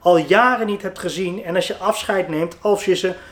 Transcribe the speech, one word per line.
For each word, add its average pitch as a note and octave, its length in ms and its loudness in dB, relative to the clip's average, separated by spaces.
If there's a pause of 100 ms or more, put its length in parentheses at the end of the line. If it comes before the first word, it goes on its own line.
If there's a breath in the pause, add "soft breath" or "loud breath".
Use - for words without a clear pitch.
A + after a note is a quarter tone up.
al F3 160 6
jaren A3 500 4
niet G3+ 160 -6
hebt F#3 160 -10
gezien. F3+ 460 -6
En E3+ 100 -6
als F#3 120 0
je - 100 -6
afscheid F#3+ 520 -2
neemt, E3 320 -4
als G3+ 240 0
je F#3+ 100 2
ze F3+ 200 -2 (180 loud breath)